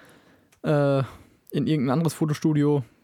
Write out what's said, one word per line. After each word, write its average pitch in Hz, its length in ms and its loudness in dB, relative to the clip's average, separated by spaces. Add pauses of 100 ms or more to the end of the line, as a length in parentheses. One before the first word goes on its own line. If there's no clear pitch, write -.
(640)
äh, 143 400 2 (480)
in - 160 -2
irgendein 139 240 0
anderes 160 240 0
Fotostudio 147 680 0 (200)